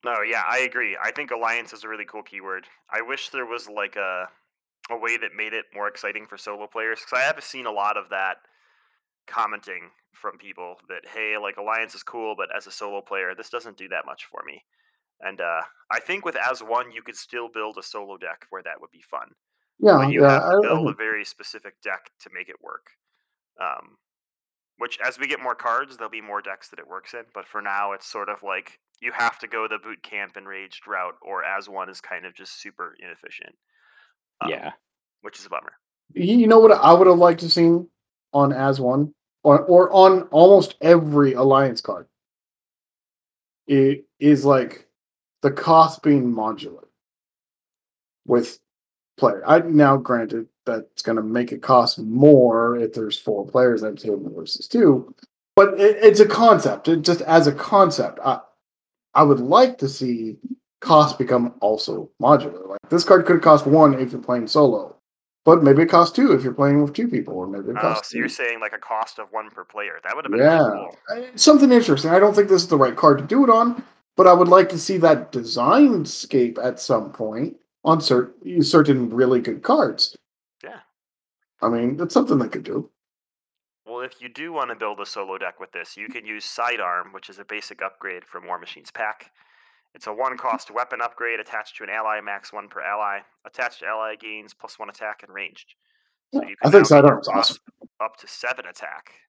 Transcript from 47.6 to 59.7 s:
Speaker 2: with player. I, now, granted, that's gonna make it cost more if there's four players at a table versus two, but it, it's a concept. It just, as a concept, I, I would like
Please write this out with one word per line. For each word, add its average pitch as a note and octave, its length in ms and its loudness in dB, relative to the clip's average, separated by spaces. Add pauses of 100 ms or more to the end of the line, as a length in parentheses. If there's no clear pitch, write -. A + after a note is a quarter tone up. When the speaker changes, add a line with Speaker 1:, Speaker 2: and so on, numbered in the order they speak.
Speaker 2:
with - 320 -2 (580)
player. G#2 300 0
I, D#3+ 140 6
now, D3 360 4
granted, A2+ 520 -6 (180)
that's A2 360 -10
gonna A2+ 200 -4
make A#2+ 300 -6
it A#2+ 100 -14
cost B2 360 2
more A#2+ 800 4
if A2+ 160 -4
there's A2 260 -8
four G2+ 280 -6
players B2 360 0
at G#2+ 120 -6
a - 20 -16
table G2 380 -8
versus - 340 -14
two, D#3 460 2 (420)
but G3 240 6
it, G#3 220 4
it's G#3 180 8
a G#3 80 10
concept. G#3+ 600 2
It D#3+ 140 0
just, F3 200 0
as E3 240 4
a C#3+ 80 2
concept, E3+ 680 0
I, C3 160 -2 (760)
I C#3+ 80 6
would C#3 180 4
like A#3 380 4